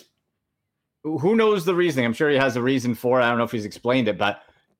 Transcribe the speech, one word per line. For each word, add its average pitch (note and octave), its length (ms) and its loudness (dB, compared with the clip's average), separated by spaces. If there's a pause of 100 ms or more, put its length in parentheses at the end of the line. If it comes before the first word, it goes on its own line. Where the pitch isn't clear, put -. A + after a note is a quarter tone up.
(1040)
who D#3 320 -2
knows G#3 300 2
the F3+ 100 0
reasoning? D#3 320 0
I'm A#2 60 -2
sure D3 180 0
he C#3 60 2
has C3 180 2
a A#2+ 80 -2
reason B2 320 0
for B2 240 0
it. B2 40 4
I A#2 60 4
don't A#2+ 80 0
know A#2 60 0
if A#2 80 -4
he's G#2+ 140 -6
explained A#2+ 420 -2
it, G2 100 -2
but, G2+ 240 -2 (380)